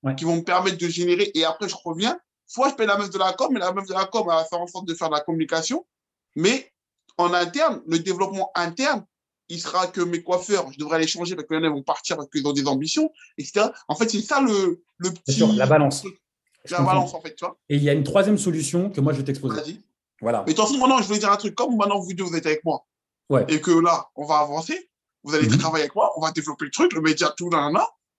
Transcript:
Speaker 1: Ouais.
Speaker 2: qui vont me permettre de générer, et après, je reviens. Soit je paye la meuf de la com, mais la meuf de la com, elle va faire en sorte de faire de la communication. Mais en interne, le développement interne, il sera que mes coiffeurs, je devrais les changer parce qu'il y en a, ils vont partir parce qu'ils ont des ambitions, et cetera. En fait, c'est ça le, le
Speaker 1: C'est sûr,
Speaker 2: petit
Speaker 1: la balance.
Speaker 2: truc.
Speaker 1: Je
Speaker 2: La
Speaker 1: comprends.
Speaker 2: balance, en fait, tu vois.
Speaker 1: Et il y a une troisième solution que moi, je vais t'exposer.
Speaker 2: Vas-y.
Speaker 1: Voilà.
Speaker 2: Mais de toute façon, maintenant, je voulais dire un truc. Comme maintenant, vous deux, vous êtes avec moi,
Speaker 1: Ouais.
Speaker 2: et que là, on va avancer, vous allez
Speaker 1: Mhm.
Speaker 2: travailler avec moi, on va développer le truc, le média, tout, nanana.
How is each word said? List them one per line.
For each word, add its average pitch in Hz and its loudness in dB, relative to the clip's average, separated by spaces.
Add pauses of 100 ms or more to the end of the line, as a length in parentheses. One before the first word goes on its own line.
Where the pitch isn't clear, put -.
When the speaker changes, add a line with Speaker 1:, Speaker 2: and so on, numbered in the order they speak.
Speaker 1:
Ouais. 135 -2
Speaker 2:
qui 147 -8
vont 165 0
me 165 -2
permettre 180 0
de 170 -2
générer, 175 0
et 160 2
après, 165 -4
je 175 -8 (100)
reviens. 202 -2 (280)
Soit 262 0
je 269 -4
paye 226 0
la 202 4
meuf 202 -6
de 185 -4
la 185 2
com, 254 0
mais 233 0
la 180 0
meuf 196 -6
de 190 -8
la 190 0
com, 214 -2
elle 170 4
va 160 2
faire 170 -4
en 175 -6
sorte 185 -10
de 170 -2
faire 165 -4
de 156 -2
la 147 2
communication. 165 -2 (500)
Mais 220 0 (440)
en 175 2
interne, 180 0
le 165 0
développement 190 -4
interne, 185 -2 (440)
il 170 -10
sera 180 -2
que 180 -4
mes 175 -2
coiffeurs, 180 -2
je 135 -20
devrais 151 0
les 160 2
changer 175 -6
parce 156 -12
qu'il 160 -2
y 160 0
en 165 0
a, - 2
ils 156 0
vont 139 -6
partir 151 -4
parce 147 -8
qu'ils 143 -2
ont 147 0
des 139 0
ambitions, 156 0 (280)
et - -8
cetera. 208 0 (160)
En - -2
fait, 226 2
c'est 208 -2
ça 277 0
le, 196 2 (160)
le 180 -2 (160)
Speaker 1:
C'est 135 0
sûr, 117 4
Speaker 2:
petit 107 4
Speaker 1:
la 131 2
balance. 143 4
Speaker 2:
truc. 196 -12 (480)
Speaker 1:
Je - -10
Speaker 2:
La 175 -2
Speaker 1:
comprends. 180 4
Speaker 2:
balance, 180 0
en 165 -10
fait, 156 -14
tu - -12
vois. 180 -8 (120)
Speaker 1:
Et 147 0
il 143 2
y 143 4
a - 4
une 147 2
troisième 196 4
solution 175 -2
que 165 -4
moi, 147 4
je 131 -2
vais 135 -4
t'exposer. 135 -4
Speaker 2:
Vas-y. 156 -10 (400)
Speaker 1:
Voilà. 107 0
Speaker 2:
Mais 156 2
de 156 -2
toute 214 4
façon, 269 0
maintenant, 254 4
je 208 -2
voulais 208 -2
dire 208 2
un 214 4
truc. - -6
Comme 240 -2
maintenant, 202 0
vous 180 -8
deux, 185 -6
vous 170 -4
êtes 160 -4
avec 156 -2
moi, 151 -4 (440)
Speaker 1:
Ouais. 127 4
Speaker 2:
et 156 0
que 175 0
là, 165 4
on 143 -10
va 151 2
avancer, 165 -4 (340)
vous 143 -4
allez 156 4
Speaker 1:
Mhm. 110 6
Speaker 2:
travailler 160 0
avec 143 -6
moi, 208 2
on 151 -6
va 160 0
développer 151 -6
le 139 -10
truc, 180 2
le 165 -4
média, 156 2
tout, 175 -8
nanana. 160 2 (340)